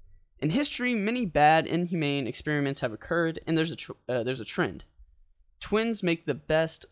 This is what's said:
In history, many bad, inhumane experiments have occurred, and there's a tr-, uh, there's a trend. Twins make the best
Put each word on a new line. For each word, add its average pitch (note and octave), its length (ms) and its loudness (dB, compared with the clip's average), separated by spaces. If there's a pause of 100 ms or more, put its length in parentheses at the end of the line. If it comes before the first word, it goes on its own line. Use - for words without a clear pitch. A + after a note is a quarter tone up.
(380)
In D#3 120 -2
history, B3 440 0
many A3+ 300 0
bad, D3+ 420 6
inhumane D#3 600 0
experiments C#3+ 540 -2
have B2 120 -4
occurred, E3 540 -2
and D#3+ 100 2
there's D#3+ 160 0
a A2+ 40 -8
tr-, - 160 -12 (140)
uh, B2 160 0
there's C3 180 -2
a G#2+ 40 -8
trend. B2+ 400 -2 (760)
Twins A3 420 0
make E3+ 240 0
the C#3+ 80 0
best D#3 580 -2